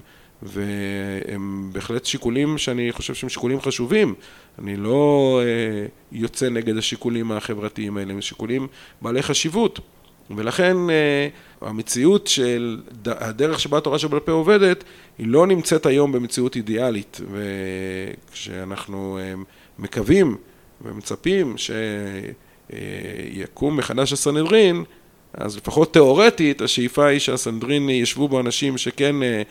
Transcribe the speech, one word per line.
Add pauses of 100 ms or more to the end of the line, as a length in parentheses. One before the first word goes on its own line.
(440)
והם
בהחלט
שיקולים
שאני
חושב
שהם
שיקולים
חשובים. (460)
אני
לא,
אה, (260)
יוצא
נגד
השיקולים
החברתיים
האלה,
הם
שיקולים (340)
בעלי
חשיבות. (560)
ולכן, (120)
אה, (340)
המציאות
של (200)
ד-,
הדרך
שבה
התורה
שבעל
פה
עובדת, (340)
היא
לא
נמצאת
היום
במציאות
אידיאלית, (100)
וכשאנחנו,
אה, (460)
מקווים (440)
ומצפים
ש-, (1040)
אה, (540)
יקום
מחדש
הסנהדרין, (500)
אז
לפחות
תיאורטית,
השאיפה
היא
שהסנהדרין
ישבו
בו
אנשים
שכן,
אה,